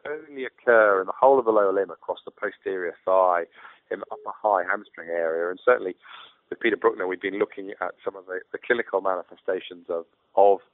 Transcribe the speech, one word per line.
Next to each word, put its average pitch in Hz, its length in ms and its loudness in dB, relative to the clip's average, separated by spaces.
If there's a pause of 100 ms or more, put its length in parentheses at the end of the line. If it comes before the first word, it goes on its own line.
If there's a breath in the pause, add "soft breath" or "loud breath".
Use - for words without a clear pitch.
only 147 380 -12
occur 110 560 2
in 92 60 -6
the - 120 -8
whole 135 220 6
of 117 40 0
the 113 60 2
lower 101 220 2
limb 95 180 -2
across - 340 -10
the - 60 -18
posterior 95 640 -8 (100)
thigh, 92 400 4 (460 loud breath)
in 95 100 -6
the - 120 -14
upper 107 240 -12
high 101 340 2
hamstring 95 380 -8
area. 85 420 -2
And 92 140 -10
certainly 101 320 2 (520 loud breath)
with - 120 -12
Peter 107 160 0
Bruckner, 104 320 -2
we've 92 120 -8
been 98 200 -6
looking 101 400 -8
at 90 240 -8
some 95 100 -8
of 95 120 -20
the, 92 140 -10 (120)
the - 120 -10
clinical 117 360 -2
manifestations 90 880 -6
of, 85 160 -6 (320)
of 98 240 6 (140)